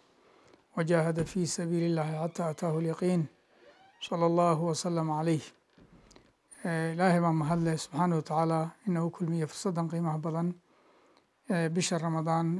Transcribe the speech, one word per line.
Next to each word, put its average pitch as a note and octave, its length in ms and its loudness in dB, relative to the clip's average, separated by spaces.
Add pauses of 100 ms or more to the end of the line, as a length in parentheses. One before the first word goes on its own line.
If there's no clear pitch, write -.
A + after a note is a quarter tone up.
(760)
وجاهد E3 460 2
في E3+ 240 -2
سبيل E3+ 360 -2
الله D#3+ 400 0
حتى E3+ 280 -4
أتاه D#3+ 280 -2
اليقين. E3 480 0 (760)
صلى E3+ 260 0
الله E3+ 340 4
وسلم E3 500 -2
عليه. D#3 300 0 (1200)
Eh, E3 300 -2
Ilaahay F3 260 6
baa E3+ 120 4
mahad D#3+ 280 0
leh E3 160 2
subxaanahu F3 400 0
wa D3+ 60 0
tacaala D#3+ 480 0 (180)
inuu E3+ 220 0
kulmiye E3 360 -2
fursaddan E3+ 420 -4
qiimaha E3 300 -2
badan, E3 360 -2 (960)
eh, E3 200 0
bisha E3+ 300 0
Ramadaan E3 600 0